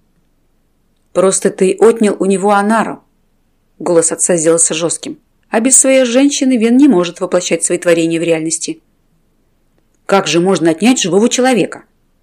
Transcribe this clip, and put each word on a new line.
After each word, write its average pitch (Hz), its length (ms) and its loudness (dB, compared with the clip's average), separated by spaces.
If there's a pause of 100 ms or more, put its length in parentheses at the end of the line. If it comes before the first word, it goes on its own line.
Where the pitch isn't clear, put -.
(1120)
"Просто 190 380 0
ты 190 280 0
отнял 220 400 2
у - 60 -4
него 196 280 0
Анару". 208 500 -2 (760)
Голос 165 320 0
отца - 260 -2
сделался 165 360 0
жёстким. 156 460 -6 (320)
"А 220 100 -2
без 254 180 0
своей 262 260 2
женщины 262 520 2
Вен 233 220 2
не 294 100 6
может 175 320 0
воплощать 180 440 -2
свои 180 120 -2
творения 165 440 -2
в - 20 -6
реальности". 160 580 -6 (1300)
"Как 190 200 0
же 160 140 0
можно 175 300 0
отнять 220 280 0
живого 196 300 0
человека?" 240 560 -2 (380)